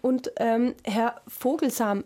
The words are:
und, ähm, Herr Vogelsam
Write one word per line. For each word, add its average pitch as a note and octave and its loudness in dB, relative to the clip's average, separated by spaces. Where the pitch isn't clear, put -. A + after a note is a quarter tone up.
und, B3+ 0
ähm, A#3 2
Herr A3+ 0
Vogelsam A#3+ 0